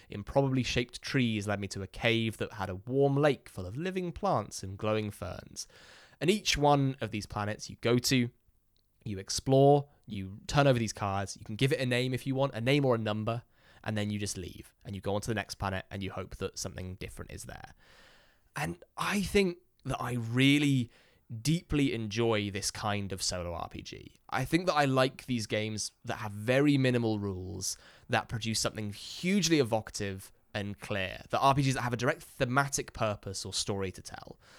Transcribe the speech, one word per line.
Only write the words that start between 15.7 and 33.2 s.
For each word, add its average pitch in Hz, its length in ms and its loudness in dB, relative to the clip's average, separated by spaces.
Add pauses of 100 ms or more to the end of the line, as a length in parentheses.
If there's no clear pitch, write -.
and 98 140 -8
you 92 80 -6
hope - 240 -10
that - 240 -6
something 92 400 -10
different - 320 -12
is - 120 -12
there. - 300 -16 (840)
And 160 180 -4 (220)
I 185 240 0
think 185 340 2 (300)
that 135 160 -4
I 123 140 -4
really 131 760 4 (500)
deeply 147 520 0
enjoy 110 580 0
this 98 200 -4
kind 101 420 -2
of 95 100 -6
solo 87 300 -4
R - 160 -6
P - 120 -12
G. - 380 -16 (100)
I 120 140 -2
think 170 220 2
that 175 80 2
I 147 100 4
like 131 440 2
these 117 200 -2
games 110 460 -2 (100)
that 117 140 -8
have 107 160 -8
very 131 440 4
minimal 120 420 2
rules, 92 580 -6 (320)
that 113 180 0
produce 113 320 -4
something 107 320 -4
hugely 165 680 2
evocative 104 720 -2 (240)
and 101 240 -6
clear, 95 520 -4
the 113 100 0
R 135 160 6
P 143 60 4
Gs 135 140 4
that 117 80 -2
have 120 100 -2
a 123 40 0
direct 127 260 0
thematic 139 680 -2
purpose 104 540 -4